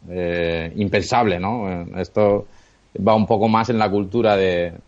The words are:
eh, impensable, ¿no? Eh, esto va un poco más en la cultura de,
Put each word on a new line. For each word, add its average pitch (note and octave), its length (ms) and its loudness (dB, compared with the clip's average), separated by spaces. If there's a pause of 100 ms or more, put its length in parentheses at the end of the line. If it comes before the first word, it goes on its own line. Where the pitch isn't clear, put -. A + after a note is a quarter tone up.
eh, E2+ 680 -2
impensable, G2+ 640 0
¿no? G#2 320 -4
Eh, F2 140 -6 (140)
esto G2+ 460 0 (500)
va G#2 200 2
un G#2+ 100 2
poco A2 220 2
más A2 220 2
en A2+ 100 0
la G#2+ 100 2
cultura G#2 480 0
de, F2 360 0 (140)